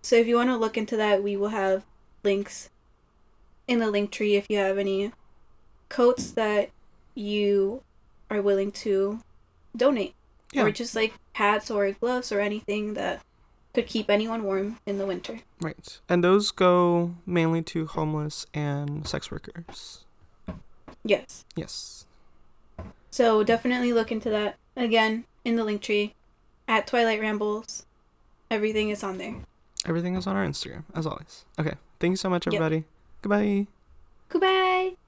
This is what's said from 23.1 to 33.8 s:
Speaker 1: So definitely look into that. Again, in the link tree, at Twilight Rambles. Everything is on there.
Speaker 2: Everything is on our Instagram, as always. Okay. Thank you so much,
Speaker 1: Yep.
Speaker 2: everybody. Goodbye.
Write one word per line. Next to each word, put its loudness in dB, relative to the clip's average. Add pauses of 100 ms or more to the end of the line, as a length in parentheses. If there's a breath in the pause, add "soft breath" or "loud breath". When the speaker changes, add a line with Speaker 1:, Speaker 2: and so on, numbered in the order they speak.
Speaker 1:
So 4
definitely 2
look 0
into -4
that. -2 (180)
Again, 0 (200)
in 0
the 0
link -2
tree, -2 (540)
at 0
Twilight 2
Rambles. -4 (680)
Everything 0
is -6
on -6
there. -10 (500)
Speaker 2:
Everything -2
is -4
on -2
our 0
Instagram, -8 (100)
as -4
always. -12 (140)
Okay. -4 (240)
Thank 0
you -2
so -4
much, 0
Speaker 1:
Yep. 0
Speaker 2:
everybody. 0 (380)
Goodbye. 2 (640)